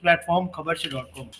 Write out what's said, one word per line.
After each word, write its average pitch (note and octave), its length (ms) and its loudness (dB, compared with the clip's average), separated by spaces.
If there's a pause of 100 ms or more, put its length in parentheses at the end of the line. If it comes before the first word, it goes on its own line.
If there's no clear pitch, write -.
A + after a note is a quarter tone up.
પ્લેટફોર્મ F3 460 4
ખબર D#3+ 280 -2
છે D#3+ 140 -4
ડોટ C3 140 -6
કોમ. B2+ 240 -14 (120)